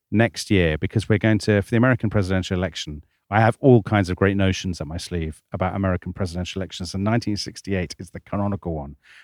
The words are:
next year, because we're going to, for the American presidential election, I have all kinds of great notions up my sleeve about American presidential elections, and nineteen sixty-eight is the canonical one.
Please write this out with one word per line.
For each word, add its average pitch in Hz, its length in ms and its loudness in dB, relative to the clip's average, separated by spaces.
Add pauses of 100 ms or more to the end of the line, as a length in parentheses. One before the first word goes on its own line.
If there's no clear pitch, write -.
next - 400 0
year, 85 280 4
because - 320 -2
we're 107 100 4
going 110 200 2
to, 104 220 2
for - 100 -8
the 120 60 2
American 117 320 2
presidential 95 480 0
election, 80 460 -6 (260)
I 101 120 2
have 113 180 4
all 123 220 6
kinds 101 300 2
of 90 40 -4
great 98 220 2
notions 95 420 0
up 80 80 -8
my 82 100 -10
sleeve 82 440 -6 (100)
about 92 240 -2
American 92 380 -2
presidential 90 480 -6
elections, 87 320 -10
and 98 100 -4
nineteen 110 320 0
sixty-eight - 640 -6
is 92 120 -16
the 85 100 -14
canonical 101 520 -4
one. 73 220 -10 (280)